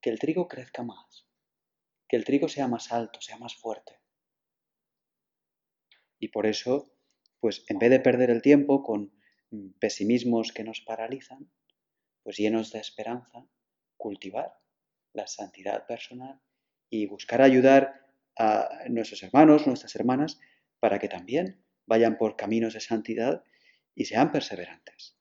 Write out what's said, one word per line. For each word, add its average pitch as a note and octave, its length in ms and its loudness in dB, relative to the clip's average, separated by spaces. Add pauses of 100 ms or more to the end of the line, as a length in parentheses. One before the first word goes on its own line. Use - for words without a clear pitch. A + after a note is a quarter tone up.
Que B2 100 -4
el A2 80 -6
trigo D#3+ 280 -2
crezca B2+ 360 -14
más, - 440 -16 (840)
que B2 80 0
el A2 80 -2
trigo C#3 240 0
sea C#3 200 -6
más A#2 240 -8
alto, A#2 280 -6
sea - 160 -18
más A#2 200 -16
fuerte. - 440 -14 (2250)
Y A2 100 -8
por G#2+ 180 -2
eso, B2+ 460 -2 (480)
pues, G#2+ 280 -2
en G2+ 100 -4
vez A#2 120 6
de C3 100 6
perder B2 300 4
el A#2 120 2
tiempo C#3 400 6
con, G#2 300 -6 (380)
mm, G2+ 200 -16 (100)
pesimismos A2+ 720 0
que A2 120 -10
nos A2 160 -14
paralizan, A#2+ 680 -12 (720)
pues G2+ 140 -14
llenos G#2+ 360 -2
de A2 80 -10
esperanza, A#2+ 680 -14 (500)
cultivar G2+ 600 -12 (540)
la G2+ 140 -10
santidad G2+ 600 -10
personal B2+ 540 -14 (500)
y G#2+ 160 -4
buscar A#2 360 0
ayudar C3+ 640 6 (300)
a G#2+ 320 0 (200)
nuestros A2+ 340 -6
hermanos, D3+ 440 8
nuestras - 300 -4
hermanas, C3 420 -2 (420)
para G2+ 200 2
que G#2 80 -6
también B2+ 560 -6 (220)
vayan A2+ 320 4
por A2 180 -2
caminos A2+ 380 -2
de A2 60 -12
santidad A#2 640 -4 (520)
y - 100 -4
sean B2+ 260 0
perseverantes. - 920 -10